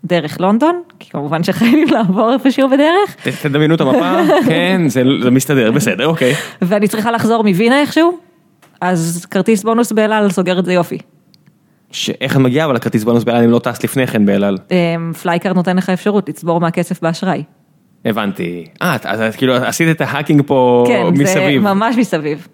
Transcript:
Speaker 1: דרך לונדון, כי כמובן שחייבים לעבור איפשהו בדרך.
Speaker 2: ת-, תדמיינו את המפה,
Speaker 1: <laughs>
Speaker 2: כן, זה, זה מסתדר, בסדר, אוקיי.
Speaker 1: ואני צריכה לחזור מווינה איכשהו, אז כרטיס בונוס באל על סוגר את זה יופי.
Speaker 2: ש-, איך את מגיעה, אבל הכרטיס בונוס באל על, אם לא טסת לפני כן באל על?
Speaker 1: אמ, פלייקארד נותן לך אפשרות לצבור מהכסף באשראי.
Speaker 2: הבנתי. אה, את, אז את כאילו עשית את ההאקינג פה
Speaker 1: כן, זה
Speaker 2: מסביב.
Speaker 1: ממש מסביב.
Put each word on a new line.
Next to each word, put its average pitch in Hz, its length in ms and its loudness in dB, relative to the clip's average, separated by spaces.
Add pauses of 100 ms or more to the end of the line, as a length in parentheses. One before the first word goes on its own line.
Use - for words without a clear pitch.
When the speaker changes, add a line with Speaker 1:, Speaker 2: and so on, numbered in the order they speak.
Speaker 1:
דרך 165 360 -4
לונדון, 262 400 2 (180)
כי - 100 -20
כמובן 147 340 -4
שחייבים 233 480 2
לעבור 220 420 2
איפשהו 269 360 2
בדרך. 320 540 2
Speaker 2:
ת-, - 40 -4 (140)
תדמיינו 151 340 2
את 165 60 0
המפה, 175 340 2 (160)
Speaker 1:
<laughs> 277 180 2
Speaker 2:
כן, 175 380 2
זה, 127 160 0 (200)
זה 123 80 2
מסתדר, 131 400 2
בסדר, 120 360 0
אוקיי. 139 260 0 (280)
Speaker 1:
ואני 202 260 0
צריכה 220 240 -2
לחזור 226 320 0
מווינה 226 380 2
איכשהו, 339 360 2 (640)
אז 170 500 -2
כרטיס 202 320 0
בונוס 226 280 0
באל 214 220 0
על 208 180 2
סוגר 180 280 0
את 185 60 0
זה 180 80 -2
יופי. 175 240 0 (920)
Speaker 2:
ש-, - 180 -8 (120)
איך 135 140 -2
את - 60 4
מגיעה, 131 240 2
אבל 139 100 0
הכרטיס 113 280 -2
בונוס 117 200 2
באל 120 120 0
על, 120 80 4
אם 117 80 4
לא 117 80 4
טסת 117 240 -6
לפני 127 240 -2
כן 110 180 0
באל 101 180 2
על? 101 140 -2 (140)
Speaker 1:
אמ, 170 400 -2 (100)
פלייקארד 180 340 -2
נותן 185 220 0
לך 185 120 -4
אפשרות 196 400 -2
לצבור 165 300 -4
מהכסף 170 420 -4
באשראי. 165 420 -4 (600)
Speaker 2:
הבנתי. 92 600 -4 (160)
אה, 160 140 -2
את, - 100 -8
אז 104 160 -4
את 110 140 -2
כאילו 127 200 0
עשית 127 400 -2
את 156 60 -6
ההאקינג 143 440 0
פה 123 420 2
Speaker 1:
כן, - 160 2 (120)
זה 139 80 2
Speaker 2:
מסביב. 185 380 2
Speaker 1:
ממש 208 360 0
מסביב. 156 560 -4